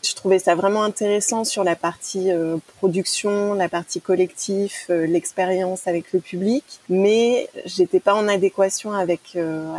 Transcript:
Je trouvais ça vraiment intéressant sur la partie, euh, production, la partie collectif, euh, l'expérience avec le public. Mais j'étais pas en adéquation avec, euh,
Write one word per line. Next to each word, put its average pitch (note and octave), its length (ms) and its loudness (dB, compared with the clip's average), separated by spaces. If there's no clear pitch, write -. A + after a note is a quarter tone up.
Je - 120 -4
trouvais F#3+ 240 2
ça F3+ 160 2
vraiment G3+ 280 2
intéressant G#3+ 600 0
sur G#3 200 -2
la F#3 120 2
partie, F#3 560 -2
euh, E3 260 0
production, G3+ 760 0
la F#3 140 0
partie E3+ 320 -6
collectif, G3 880 -2
euh, E3 160 2
l'expérience F#3 840 -2
avec E3+ 260 -4
le F#3 60 4
public. G3 440 -2
Mais A3 600 2
j'étais F#3 340 2
pas G3+ 140 4
en G#3+ 140 2
adéquation G3 680 0
avec, F3 420 -2
euh, D#3+ 440 -4